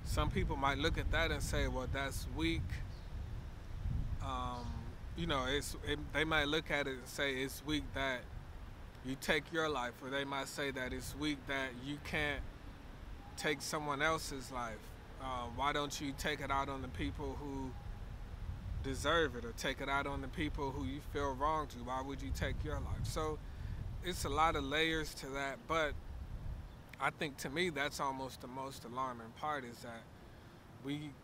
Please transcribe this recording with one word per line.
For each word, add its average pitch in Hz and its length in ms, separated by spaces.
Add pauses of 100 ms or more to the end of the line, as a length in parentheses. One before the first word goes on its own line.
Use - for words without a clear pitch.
Some 156 260
people 160 260
might 139 220
look 160 200
at 139 140
that 160 180
and 143 120
say, 143 260
"Well, 127 240
that's 135 340 (100)
weak." 160 260 (1600)
Um, 127 440 (500)
you 170 100
know, 139 220
it's, 139 280 (100)
it, 147 120 (140)
they 147 120
might 156 240
look 160 220
at 143 160
it 131 80
and 123 120
say, 139 300
"It's 135 280
weak 147 200 (100)
that 135 260 (840)
you 131 160
take 156 320
your 160 160
life," 123 240 (100)
or 131 80
they 139 140
might 135 240
say 139 240
that 127 200
it's 123 260
weak 147 280
that 135 240 (140)
you 143 200
can't 147 360 (960)
take 151 260
someone 147 400
else's 151 480
life. 120 280 (440)
Uh, 127 320
why 135 180
don't 143 280
you 139 180
take 147 220
it 135 100
out 139 180
on 135 140
the 127 60
people 139 520
who 135 300 (1120)
deserve 135 540
it, 117 80
or 117 80
take 135 280
it 139 80
out 139 200
on 139 120
the 131 80
people 143 440
who 135 120
you 87 160 (120)
feel 143 220
wronged 147 360
to? 123 80
Why 127 240
would 135 180
you 135 140
take 135 300
your 147 100
life? - 300
So 156 340 (680)
it's 180 200
a 160 40
lot 160 280
of 139 80
layers 156 500
to 147 120
that, 135 320 (100)
but 156 240 (1080)
I 143 100
think 151 280
to 147 120
me 170 200
that's 143 300
almost 135 400
the 131 80
most 135 360
alarming 117 560
part 147 240
is 117 160
that 117 220 (840)
we 147 260 (120)